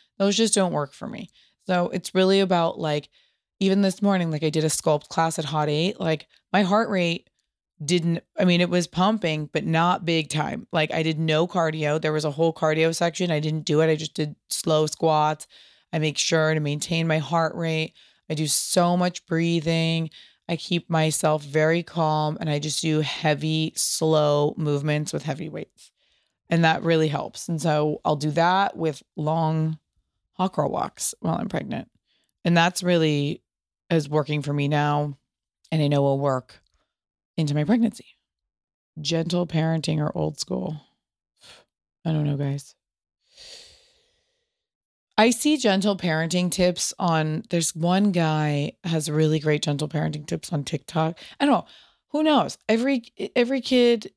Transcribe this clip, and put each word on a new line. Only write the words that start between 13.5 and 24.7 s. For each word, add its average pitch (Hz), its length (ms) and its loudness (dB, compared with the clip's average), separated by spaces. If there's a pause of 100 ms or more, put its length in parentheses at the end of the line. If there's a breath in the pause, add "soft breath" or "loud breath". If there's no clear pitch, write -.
do 151 160 2
it. 160 100 4
I 156 40 4
just 151 180 -10
did 151 220 -6 (140)
slow 156 360 0
squats. 151 640 0 (440 soft breath)
I 165 80 -2
make 151 180 -2
sure 160 360 2
to 156 60 0
maintain 151 480 -2
my 160 100 2
heart 160 380 0
rate. 160 380 -4 (360 soft breath)
I 160 40 -4
do 156 140 -2
so 175 480 2
much 180 300 -2
breathing. 165 840 0 (380 loud breath)
I 170 80 -2
keep 170 340 -6
myself 156 540 0
very 156 400 2
calm, 156 560 0
and 160 100 -4
I 147 100 0
just 147 220 -4
do 156 200 2
heavy, 156 760 -2
slow 151 800 2
movements 147 540 -2